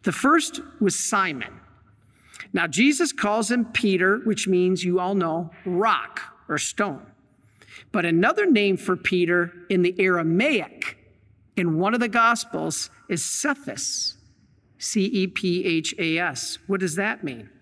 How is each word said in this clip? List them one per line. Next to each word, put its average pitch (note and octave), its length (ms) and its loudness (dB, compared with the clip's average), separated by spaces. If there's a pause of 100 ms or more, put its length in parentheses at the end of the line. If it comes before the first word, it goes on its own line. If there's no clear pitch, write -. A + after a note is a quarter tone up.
The F3+ 100 0
first D4 500 2 (180)
was G3 180 0
Simon. E3+ 600 -4 (920)
Now, F3 120 0
Jesus C4+ 480 2
calls G#3 380 0
him A#3+ 140 0
Peter, F#3+ 580 2
which G#3+ 240 -2
means, F#3 360 2
you F3+ 160 0
all F3+ 140 -2
know, E3+ 380 -2 (120)
rock F3+ 580 0 (280)
or - 80 -2
stone. - 480 -4 (880)
But F3 140 0
another A3 420 4
name G#3 300 4
for F3+ 200 -2
Peter F3 560 0 (160)
in F3+ 140 4
the F3+ 160 2
Aramaic F#3 1000 0 (580)
in E3+ 220 0
one G3 160 2
of A#3+ 60 0
the A#3 100 0
Gospels A3+ 800 0 (200)
is - 140 -2
Cephas, - 960 -6 (600)
C - 260 0
E F#3+ 220 0
P F#3 380 -2
H D#3+ 340 -2
A D#3+ 180 -2
S. E3 400 -6 (100)
What F#3+ 120 -2
does F3 160 -2
that G#3 280 -4
mean? A#2+ 260 -10 (120)